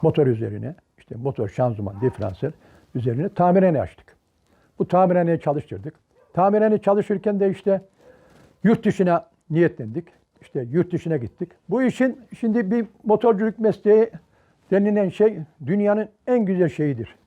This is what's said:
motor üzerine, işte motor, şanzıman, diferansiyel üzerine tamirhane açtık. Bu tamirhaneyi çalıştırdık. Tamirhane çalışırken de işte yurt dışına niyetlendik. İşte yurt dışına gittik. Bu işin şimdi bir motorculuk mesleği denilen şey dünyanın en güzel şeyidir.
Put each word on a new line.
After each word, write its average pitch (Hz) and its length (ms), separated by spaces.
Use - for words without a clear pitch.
motor 156 240
üzerine, 113 480
işte - 160
motor, 117 340
şanzıman, 104 520
diferansiyel 107 520
üzerine 123 340
tamirhane 180 520
açtık. - 360
Bu - 100
tamirhaneyi 175 520
çalıştırdık. 143 540
Tamirhane 208 440
çalışırken 202 600
de 196 100
işte 190 320
yurt 226 200
dışına 180 460
niyetlendik. 156 580
İşte 131 300
yurt 175 220
dışına 160 240
gittik. 123 320
Bu 247 120
işin 254 380
şimdi 220 320
bir 233 160
motorculuk 214 540
mesleği 220 520
denilen 202 380
şey 208 300
dünyanın 208 420
en 247 180
güzel 185 240
şeyidir. 135 480